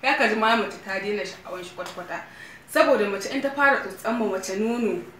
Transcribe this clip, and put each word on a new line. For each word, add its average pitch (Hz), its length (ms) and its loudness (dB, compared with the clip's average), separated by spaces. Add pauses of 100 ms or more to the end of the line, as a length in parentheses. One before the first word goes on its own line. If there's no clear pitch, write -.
ya 269 140 2
ka 254 100 4
ji 214 80 2
ma 220 200 4
mace 214 300 -2
ta 190 140 -4
daina 202 240 -4
sha'awar 180 400 -10
shi 175 120 -16
kwata-kwata. 175 440 -10 (520)
Saboda 269 380 6
mace 196 220 -4
in 269 100 -2
ta 277 80 0
fara 277 300 6
tsotsan 220 380 -4
ma 226 80 0
mace 190 320 -4
nono 226 440 0 (180)